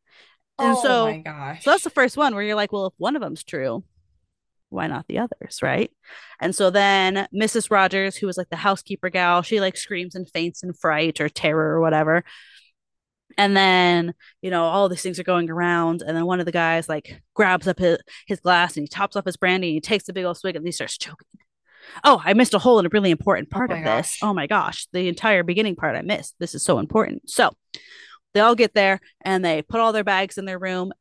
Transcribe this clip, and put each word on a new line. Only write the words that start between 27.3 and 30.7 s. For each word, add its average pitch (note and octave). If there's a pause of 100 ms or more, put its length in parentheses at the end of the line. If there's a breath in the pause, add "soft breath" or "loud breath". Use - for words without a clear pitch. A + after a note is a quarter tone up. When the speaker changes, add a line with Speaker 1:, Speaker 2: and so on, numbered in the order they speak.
Speaker 1:
they G3+
all A#3
get A3
there G3 (220 soft breath)
and F#3+
they D#3
put A3+
all A3+
their G#3+
bags G3
in G3
their F#3
room. F#3